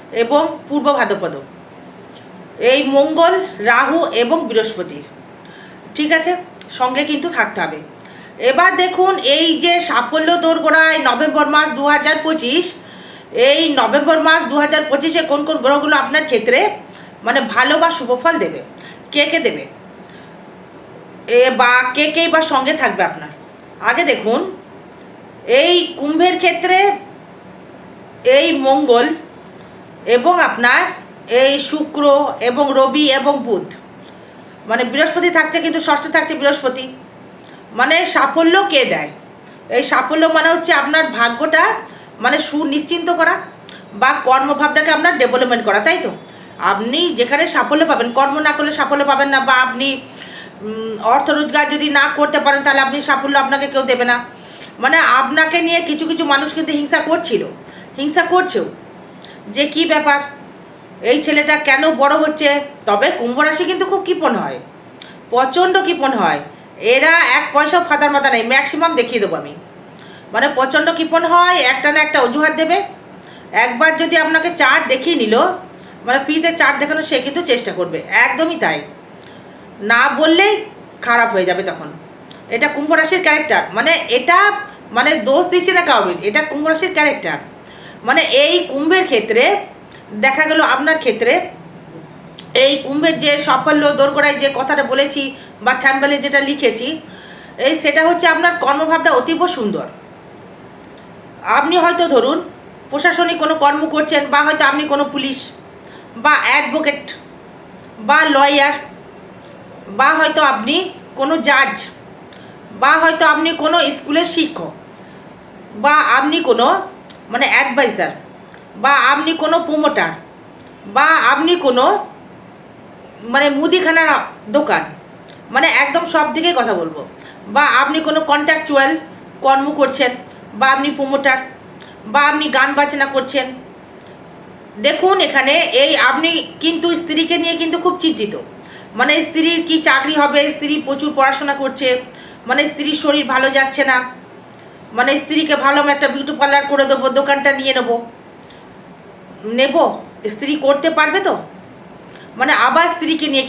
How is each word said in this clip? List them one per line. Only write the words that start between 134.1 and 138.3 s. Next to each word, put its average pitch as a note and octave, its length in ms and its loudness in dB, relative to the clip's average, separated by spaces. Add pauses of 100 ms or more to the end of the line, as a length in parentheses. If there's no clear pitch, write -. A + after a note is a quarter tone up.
দেখুন E4+ 400 2
এখানে C#4 320 2 (300)
এই D#4 80 2 (180)
আপনি D#4 200 0 (300)
কিন্তু E4 360 -2
স্ত্রীকে E4 420 -2
নিয়ে E4+ 240 -2
কিন্তু E4 180 -2
খুব - 240 0
চিন্তিত, A3 300 -2 (640)